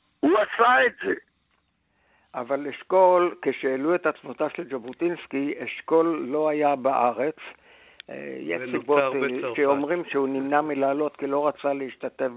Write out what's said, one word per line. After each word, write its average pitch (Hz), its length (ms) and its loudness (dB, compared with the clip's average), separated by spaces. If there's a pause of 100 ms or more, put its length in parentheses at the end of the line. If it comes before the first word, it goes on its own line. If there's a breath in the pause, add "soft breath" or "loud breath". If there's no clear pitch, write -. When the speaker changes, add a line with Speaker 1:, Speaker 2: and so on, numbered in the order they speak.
(200)
Speaker 1:
הוא 285 180 2
עשה 254 480 4
את 233 80 -2 (120)
זה. 381 80 0 (1200)
Speaker 2:
אבל 139 320 -4
אשכול, 180 760 4
כשהעלו 143 540 0
את 175 100 -2
עצמותיו 147 500 -4
של 175 140 -6
ז'בוטינסקי, 135 840 -4 (120)
אשכול 160 680 0
לא 151 180 2
היה 147 260 2
בארץ. 123 600 2 (760 soft breath)
אה, - 60 -12 (240)
יש 139 220 -4
Speaker 3:
ונותר 127 180 -4
Speaker 2:
סיבות, 143 200 2
אה, 139 100 2
Speaker 3:
בצרפת. 131 460 -2
Speaker 2:
שאומרים 143 540 2
שהוא 139 180 0
נמנע 135 340 0
מלעלות 143 560 0
כי 143 100 -4
לא 143 200 0
רצה 143 260 -2
להשתתף 135 640 -6